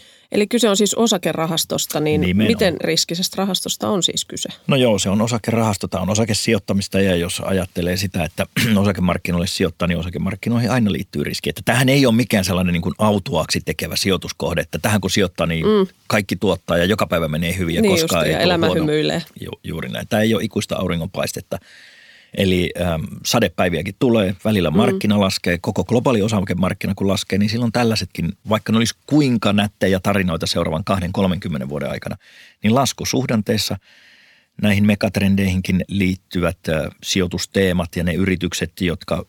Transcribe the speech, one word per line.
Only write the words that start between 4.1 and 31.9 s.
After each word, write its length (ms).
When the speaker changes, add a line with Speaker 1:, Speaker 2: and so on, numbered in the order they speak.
Speaker 1:
kyse? 240
Speaker 2:
No 100
joo, 220
se 120
on 120
osakerahasto, 680
tää 120
on 100
osakesijoittamista 880
ja 160
jos 280
ajattelee 520
sitä, 280
että 220
<clears throat> 160
osakemarkkinoille 640
sijoittaa, 420
niin 100
osakemarkkinoihin 720
aina 220
liittyy 320
riski. 260
Että 140
tämähän 240
ei 180
ole 80
mikään 300
sellainen 280
niin 100
kuin 160
autuaaksi 680
tekevä 320
sijoituskohde, 640
että 180
tähän 220
kun 100
sijoittaa, 360
niin 200
Speaker 1:
Mm. 200
Speaker 2:
kaikki 300
tuottaa 420
ja 60
joka 220
päivä 220
menee 300
hyvin 160
ja 80
Speaker 1:
Niin 80
Speaker 2:
koskaan 200
Speaker 1:
just, 60
Speaker 2:
ei 60
Speaker 1:
ja 60
Speaker 2:
tule 60
Speaker 1:
elämä 220
Speaker 2:
huono. 140
Speaker 1:
hymyilee. 420
Speaker 2:
Ju-, 240
juuri 240
näin. 200
Tää 120
ei 140
ole 100
ikuista 320
auringonpaistetta. 840
Eli, 340
ähm, 220
sadepäiviäkin 720
tulee, 460
välillä 260
Speaker 1:
Mm. 60
Speaker 2:
markkina 440
laskee, 400
koko 240
globaali 380
osakemarkkina 720
kun 140
laskee, 300
niin 120
silloin 220
tällaisetkin, 600
vaikka 240
ne 60
olisi 160
kuinka 460
nättejä 480
tarinoita 460
seuraavan 380
kahden, 280
kolmenkymmenen 560
vuoden 220